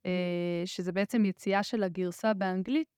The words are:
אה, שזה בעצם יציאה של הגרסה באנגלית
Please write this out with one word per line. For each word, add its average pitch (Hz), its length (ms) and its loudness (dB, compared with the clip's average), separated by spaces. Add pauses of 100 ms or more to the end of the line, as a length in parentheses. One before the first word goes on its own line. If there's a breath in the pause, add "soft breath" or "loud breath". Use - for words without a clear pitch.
אה, 175 580 0
שזה 180 280 -4
בעצם 202 320 2
יציאה 196 380 0
של 214 200 -2
הגרסה 185 520 0
באנגלית 190 640 0